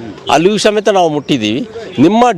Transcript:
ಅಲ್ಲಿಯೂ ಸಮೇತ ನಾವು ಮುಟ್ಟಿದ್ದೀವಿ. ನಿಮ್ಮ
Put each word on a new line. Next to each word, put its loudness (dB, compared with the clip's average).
ಅಲ್ಲಿಯೂ 2
ಸಮೇತ 0
ನಾವು 2
ಮುಟ್ಟಿದ್ದೀವಿ. -2
ನಿಮ್ಮ 4